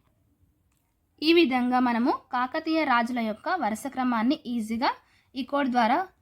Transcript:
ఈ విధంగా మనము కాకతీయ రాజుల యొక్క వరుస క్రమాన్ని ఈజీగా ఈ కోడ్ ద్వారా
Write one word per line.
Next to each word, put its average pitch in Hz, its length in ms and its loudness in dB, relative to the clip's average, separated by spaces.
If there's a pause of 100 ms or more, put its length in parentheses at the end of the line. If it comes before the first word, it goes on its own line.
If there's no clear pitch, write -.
(1200)
ఈ 302 160 2
విధంగా 254 480 2
మనము 240 260 2 (220)
కాకతీయ 320 460 -2 (100)
రాజుల 240 380 0
యొక్క 214 220 -6 (120)
వరుస 220 320 -4
క్రమాన్ని 247 420 0 (180)
ఈజీగా 233 360 -2 (460)
ఈ 269 60 -6 (100)
కోడ్ 277 240 0
ద్వారా 240 220 2 (240)